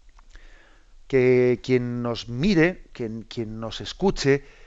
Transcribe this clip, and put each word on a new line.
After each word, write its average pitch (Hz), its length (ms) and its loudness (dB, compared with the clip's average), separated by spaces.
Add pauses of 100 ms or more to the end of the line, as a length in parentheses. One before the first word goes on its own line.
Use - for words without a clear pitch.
(1080)
que 127 560 4
quien 123 400 -2
nos 117 260 -6
mire, 165 640 0
quien, 113 300 -10
quien 110 380 -10
nos 113 200 -10
escuche, 139 640 0 (220)